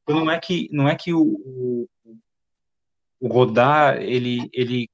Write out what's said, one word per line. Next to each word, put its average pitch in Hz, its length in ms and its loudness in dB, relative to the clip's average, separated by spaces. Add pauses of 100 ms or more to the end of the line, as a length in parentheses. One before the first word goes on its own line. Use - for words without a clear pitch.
Então, 151 180 -2
não 160 120 -2
é 165 80 -2
que, 175 320 -4
não 143 160 2
é 160 80 2
que 175 180 -4
o, 165 80 4
o, 131 680 -4 (1300)
o 127 80 -4
Godard, 127 760 4
ele, 123 520 -4
ele 123 400 -4